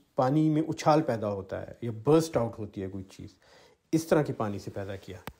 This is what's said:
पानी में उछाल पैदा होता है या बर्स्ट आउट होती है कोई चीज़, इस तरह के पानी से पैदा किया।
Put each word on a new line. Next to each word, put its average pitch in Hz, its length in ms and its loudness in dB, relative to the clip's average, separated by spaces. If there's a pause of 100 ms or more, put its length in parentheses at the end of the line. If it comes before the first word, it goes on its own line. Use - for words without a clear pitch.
(180)
पानी 147 320 4
में 151 120 2
उछाल 156 400 4
पैदा 113 260 -2
होता 98 300 -6
है - 260 -12
या 120 80 -6
बर्स्ट 147 460 2
आउट 117 220 -2
होती 104 220 -8
है 95 80 -6
कोई 95 140 -10
चीज़, - 280 -16 (640)
इस 160 160 0
तरह 160 140 4
के 139 100 -4
पानी 104 260 -4
से - 120 -12
पैदा 98 240 -10
किया। 92 260 -16 (180)